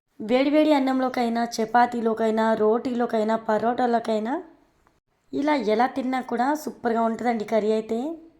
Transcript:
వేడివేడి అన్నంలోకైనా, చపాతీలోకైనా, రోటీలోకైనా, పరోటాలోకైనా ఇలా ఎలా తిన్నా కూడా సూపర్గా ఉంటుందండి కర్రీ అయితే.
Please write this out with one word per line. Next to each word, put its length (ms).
వేడివేడి 540
అన్నంలోకైనా, 760
చపాతీలోకైనా, 960
రోటీలోకైనా, 840
పరోటాలోకైనా 920
ఇలా 240
ఎలా 200
తిన్నా 380
కూడా 280
సూపర్గా 460
ఉంటుందండి 480
కర్రీ 220
అయితే. 260